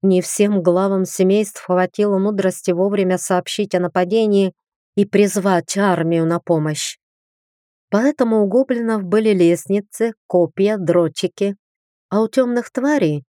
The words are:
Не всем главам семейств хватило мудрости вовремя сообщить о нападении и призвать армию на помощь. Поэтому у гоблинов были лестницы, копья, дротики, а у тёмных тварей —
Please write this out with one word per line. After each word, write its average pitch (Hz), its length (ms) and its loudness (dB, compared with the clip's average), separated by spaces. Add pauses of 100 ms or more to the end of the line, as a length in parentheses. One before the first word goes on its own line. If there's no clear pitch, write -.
Не 185 180 4
всем 202 420 0
главам 190 420 2
семейств 196 600 0
хватило 185 540 0
мудрости 190 520 -2
вовремя 185 480 0
сообщить 196 560 -4
о 180 60 2
нападении 190 720 0 (420)
и 202 100 2
призвать 196 720 0
армию 165 500 0
на 165 120 0
помощь. 156 600 -4 (920)
Поэтому 226 520 0
у 202 40 2
гоблинов 226 560 0
были 214 280 0
лестницы, 196 840 0 (140)
копья, 190 480 0
дротики, 175 800 -2 (520)
а 208 140 0
у 220 60 -2
тёмных 240 420 -2
тварей — 240 640 -2